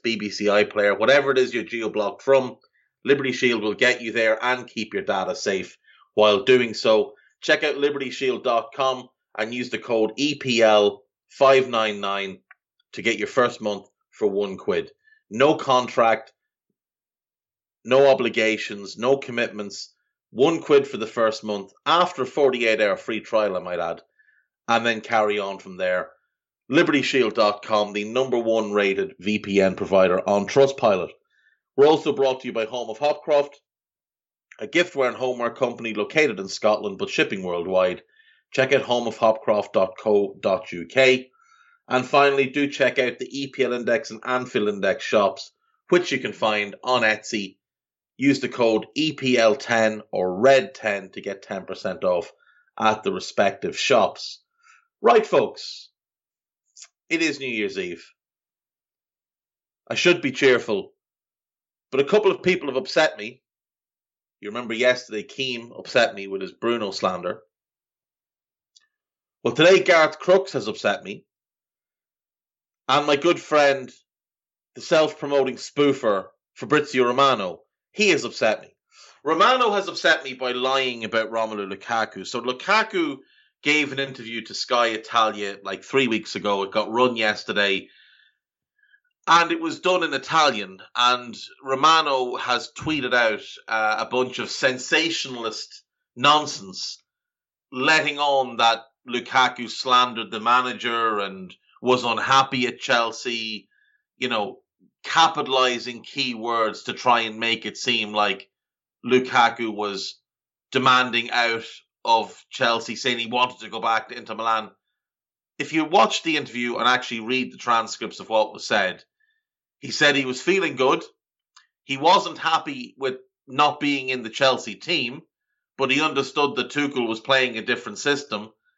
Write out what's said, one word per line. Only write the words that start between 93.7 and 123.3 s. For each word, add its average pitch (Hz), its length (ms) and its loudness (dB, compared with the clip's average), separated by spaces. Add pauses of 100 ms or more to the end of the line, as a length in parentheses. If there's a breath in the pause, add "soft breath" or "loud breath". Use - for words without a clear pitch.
a - 20 -20
bunch 127 300 -2
of 110 100 -8
sensationalist 131 1300 -4 (320)
nonsense, 139 880 -2 (720)
letting 147 480 0
on 135 380 0
that 117 240 2 (260)
Lukaku 123 600 0
slandered 123 640 0
the 110 80 -8
manager 117 800 0
and 95 340 -8 (300 soft breath)
was 123 220 2
unhappy 123 640 0
at 117 140 -8
Chelsea, 113 880 -4 (480)
you 123 120 -6
know, 107 320 -4 (440)
capitalizing 127 1000 0
key 131 320 -8
words 113 500 -4
to 120 100 -8
try 120 260 2
and 110 180 -6
make 113 280 -2
it 104 100 -8
seem 113 360 -4
like 104 360 0 (560)
Lukaku 120 680 2
was 101 460 -8 (540)
demanding 127 580 2
out 117 360 0 (360)
of 113 460 0
Chelsea, 117 480 -2
saying 120 220 -2
he 117 80 -6
wanted 123 340 -2
to 113 80 -14
go 113 100 -10
back 110 300 -2
to 117 80 -16
Inter 113 180 -14
Milan. 110 360 -2 (880)
If 147 160 -8
you 156 100 0
watch 202 380 2
the 156 160 -2
interview 120 380 -6
and 117 120 0
actually 123 320 0
read 127 320 -4
the 98 60 -20
transcripts 113 640 -4
of 95 100 -18
what 107 240 0
was 98 120 -14
said, 95 380 -2 (760)
he 131 120 -14
said 143 260 2
he 135 80 0
was 127 180 -6
feeling 175 340 0
good. 143 280 2 (800 soft breath)
He 135 140 -8
wasn't 170 400 2
happy 147 600 -4
with 131 180 -4 (300)